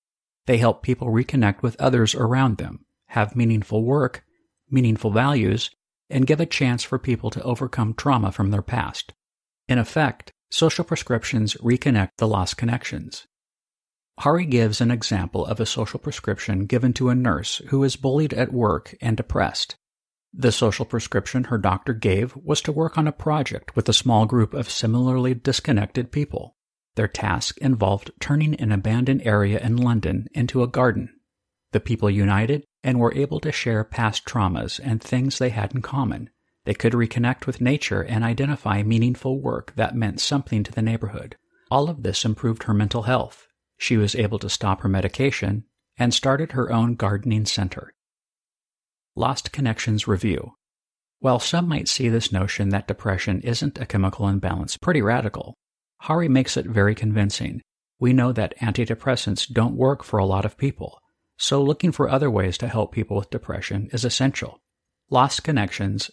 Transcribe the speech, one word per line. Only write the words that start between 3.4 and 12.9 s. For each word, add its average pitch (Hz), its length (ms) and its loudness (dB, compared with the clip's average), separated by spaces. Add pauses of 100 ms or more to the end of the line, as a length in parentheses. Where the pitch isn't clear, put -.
work, 131 400 0 (440)
meaningful 117 420 2
values, 117 580 2 (400)
and 131 180 2
give 151 140 4
a 165 40 0
chance 123 380 0
for 127 160 -4
people 117 300 -2
to - 140 -6
overcome 120 500 -2
trauma 113 400 0
from 101 180 0
their 101 100 2
past. - 520 -6 (560)
In 127 80 4
effect, 127 560 0 (180)
social - 320 2
prescriptions 113 800 -2
reconnect 120 560 2
the 113 100 2
lost 98 300 0
connections. 117 680 -6 (920)